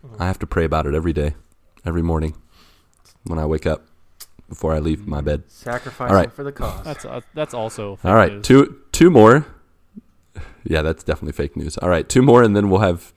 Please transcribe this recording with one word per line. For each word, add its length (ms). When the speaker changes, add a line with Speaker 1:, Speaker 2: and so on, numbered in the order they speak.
Speaker 1:
Mm-hmm. 160
Speaker 2:
I 40
have 140
to 60
pray 180
about 220
it 80
every 180
day, 220
every 180
morning 340
when 140
I 80
wake 200
up, 200
before 260
I 40
leave 300
my 120
bed. 300
Speaker 1:
Sacrificing 640
Speaker 2:
All 60
right. 120
Speaker 1:
for 120
the 80
cause. 320
Speaker 3:
That's, 200
uh, 160
that's 180
also 440
fake 80
Speaker 2:
All 100
right, 200
Speaker 3:
news. 120
Speaker 2:
two, 340
two 180
more. 340
Yeah, 200
that's 200
definitely 300
fake 240
news. 220
All 100
right, 200
two 140
more, 220
and 100
then 160
we'll 100
have 360